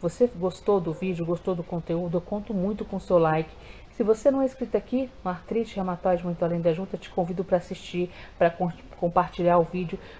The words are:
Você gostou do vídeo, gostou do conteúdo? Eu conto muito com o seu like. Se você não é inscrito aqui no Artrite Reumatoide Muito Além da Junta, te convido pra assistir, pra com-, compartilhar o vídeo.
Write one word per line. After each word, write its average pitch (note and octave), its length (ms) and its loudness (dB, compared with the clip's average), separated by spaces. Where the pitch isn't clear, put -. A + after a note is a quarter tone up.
Você G#3 280 2
gostou F#3 520 0
do E3 120 -2
vídeo, E3+ 340 -2
gostou F3 280 -2
do E3+ 100 -6
conteúdo? E3+ 520 -4
Eu E3+ 60 2
conto G#3 320 -6
muito G3+ 300 -2
com G#3 120 -8
o F#3 40 -4
seu F3+ 180 4
like. D#3+ 320 4
Se - 120 -2
você A3 280 4
não C4+ 100 2
é C4+ 60 2
inscrito B3 300 -4
aqui B3 340 -2
no F#3 80 -4
Artrite A3 460 -4
Reumatoide F3+ 480 0
Muito F3 180 -2
Além E3+ 180 0
da E3+ 120 4
Junta, F#3+ 240 -4
te - 140 -10
convido F3+ 340 -2
pra F3+ 140 2
assistir, F3 520 -4
pra E3+ 100 6
com-, E3+ 240 -2
compartilhar F3 600 2
o E3+ 60 6
vídeo. F3+ 340 -6